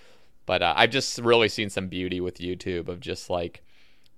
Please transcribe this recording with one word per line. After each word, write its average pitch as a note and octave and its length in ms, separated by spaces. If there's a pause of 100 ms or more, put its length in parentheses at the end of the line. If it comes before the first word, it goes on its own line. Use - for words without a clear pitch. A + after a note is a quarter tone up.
(460)
but, F2+ 160
uh, E2+ 160
I've A2+ 140
just C3 280
really A#2 300
seen G#2 220
some F#2+ 160
beauty F2+ 340
with F2+ 180
YouTube F2 500
of F2+ 100
just, - 320
like, F2 320 (560)